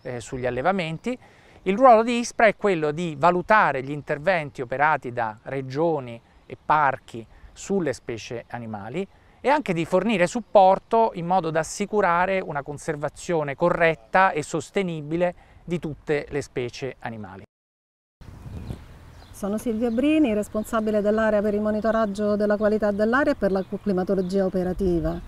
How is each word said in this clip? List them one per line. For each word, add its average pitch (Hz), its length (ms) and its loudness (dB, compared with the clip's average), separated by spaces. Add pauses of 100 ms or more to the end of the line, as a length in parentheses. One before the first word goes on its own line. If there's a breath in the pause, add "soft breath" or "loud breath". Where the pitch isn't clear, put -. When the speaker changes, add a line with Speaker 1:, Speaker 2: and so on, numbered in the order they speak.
Speaker 1:
eh, 123 160 -8
sugli 127 260 -8
allevamenti. 160 720 -2 (460 soft breath)
Il 190 120 0
ruolo 233 280 8
di 240 160 0
ispra 233 260 0
è 202 100 4
quello 165 360 0
di 160 260 -4
valutare 175 640 2
gli 135 80 -8
interventi 147 720 -4
operati 135 500 0
da 113 240 -4 (100)
regioni 135 760 -4 (240 soft breath)
e 131 180 -16
parchi 131 640 0 (280 soft breath)
sulle 175 400 -2
specie - 560 -10
animali 117 580 -10 (340 soft breath)
e 226 80 0
anche 277 240 0
di 165 100 -2
fornire 185 440 2
supporto 214 880 4
in 170 100 -6
modo 175 240 0
da 160 120 0
assicurare 190 760 0
una 170 220 -6
conservazione 147 920 -6
corretta 170 760 2
e 147 140 -4
sostenibile 170 920 -4 (300 soft breath)
di 170 160 -4
tutte 147 500 -4
le 139 140 -4
specie 127 560 -8
animali. 104 460 -12 (1900)
Speaker 2:
Sono 202 260 -6
Silvia 226 320 -2
Brini, 277 440 2
responsabile 214 680 -2
dell'area 214 400 2
per 208 120 0
il 208 80 0
monitoraggio 214 760 0
della 208 220 2
qualità 214 340 2
dell'aria 226 400 2
e 277 40 2
per 196 180 0
la 190 100 0 (180)
climatologia 190 640 0
operativa. 175 720 0 (100)